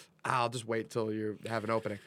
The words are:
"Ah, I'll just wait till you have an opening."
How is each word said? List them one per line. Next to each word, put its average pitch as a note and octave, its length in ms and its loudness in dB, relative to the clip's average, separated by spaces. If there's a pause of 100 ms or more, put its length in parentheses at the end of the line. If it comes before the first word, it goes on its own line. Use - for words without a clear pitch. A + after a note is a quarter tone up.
(240)
"Ah, B2+ 180 4
I'll A#2+ 60 4
just A#2 180 -6
wait A2+ 220 -2
till A2 240 0
you G#2+ 240 -2 (120)
have A2 160 -2
an G#2+ 60 0
opening." G#2+ 360 0